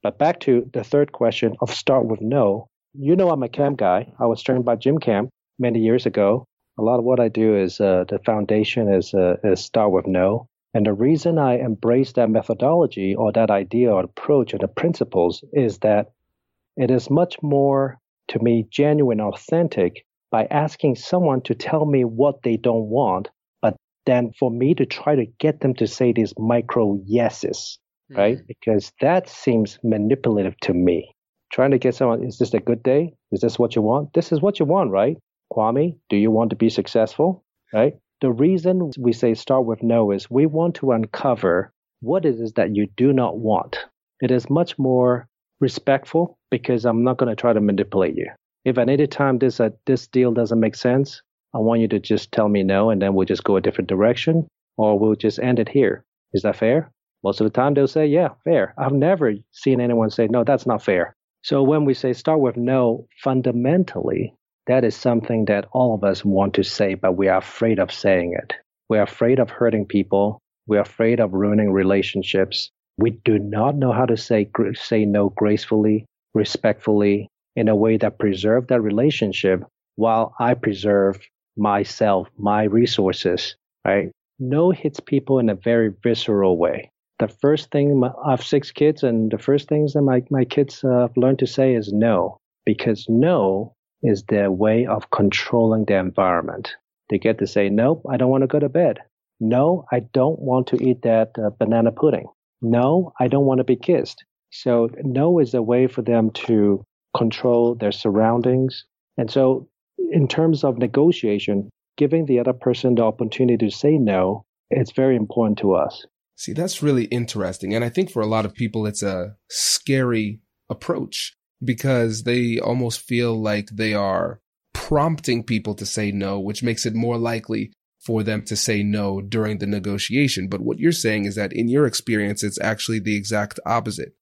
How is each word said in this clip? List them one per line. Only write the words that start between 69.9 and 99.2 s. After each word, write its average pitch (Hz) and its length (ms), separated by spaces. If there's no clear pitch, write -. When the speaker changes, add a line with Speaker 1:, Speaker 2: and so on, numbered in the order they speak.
Speaker 1:
We're 104 140
afraid 113 380
of 98 140
ruining 104 380
relationships. 95 1000
We 113 120
do 110 280
not 104 380
know 131 160
how 127 120
to 117 120
say 110 260
gr-, 107 300
say 110 320
no 101 240
gracefully, 107 760
respectfully, 104 960
in 110 140
a 107 60
way 113 200
that 107 240
preserve 107 480
that 123 140
relationship 104 840
while 113 420
I 123 160
preserve 101 640
myself, 101 800
my 104 260
resources, 101 920
right? 95 260
No 143 320
hits 147 300
people 135 380
in 113 100
a 101 60
very 113 380
visceral 101 540
way. - 320
The 110 80
first 147 440
thing, 143 280
my, 127 120
I 147 60
have 127 120
six 147 280
kids, 147 320
and 113 260
the 110 80
first 143 320
things 151 240
that 147 100
my, 127 280
my 131 140
kids, 143 380
uh, 123 180
have 123 160
learned 131 220
to 127 80
say 131 280
is 104 180
no, 104 460
because 107 440
no 113 680
is 101 220
their 101 260
way 110 360
of 104 260
controlling 110 720
the 98 120
environment. 90 800
They 101 100
get 113 200
to 98 80
say, 101 220
"Nope, 120 400
I 131 80
don't 127 140
wanna 135 160
go 147 120
to 143 100
bed. 147 300